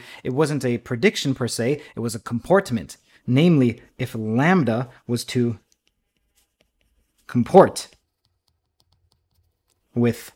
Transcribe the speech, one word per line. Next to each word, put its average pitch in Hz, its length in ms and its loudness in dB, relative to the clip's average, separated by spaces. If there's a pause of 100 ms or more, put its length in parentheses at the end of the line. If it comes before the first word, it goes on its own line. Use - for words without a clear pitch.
(240)
It 131 100 -6
wasn't 143 320 -2
a 120 140 -2
prediction - 560 -2
per 120 140 -6
se, 127 340 -4 (120)
it 113 60 -10
was 117 140 -6
a 110 60 -10
comportment. 120 760 -2 (280)
Namely, 131 560 2 (160)
if - 160 -8
lambda 120 760 0 (160)
was 120 180 -4
to 120 340 -2 (1700)
comport 127 640 4 (2000)
with 120 420 -2